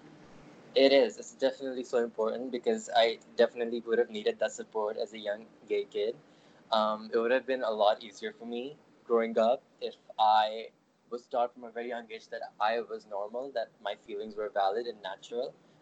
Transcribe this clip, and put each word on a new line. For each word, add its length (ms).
It 180
is. 240
It's 160
definitely 500
so 140
important 540
because 440
I 240
definitely 460
would 180
have 100
needed 300
that 120
support 460
as 160
a 60
young 260
gay 180
kid. 300
Um, 420
it 40
would 140
have 140
been 180
a 80
lot 320
easier 300
for 120
me 320
growing 340
up 220
if 140
I 500
was 180
taught 260
from 100
a 80
very 180
young 220
age 180
that 120
I 220
was 280
normal, 460
that 140
my 120
feelings 300
were 140
valid 380
and 140
natural, 520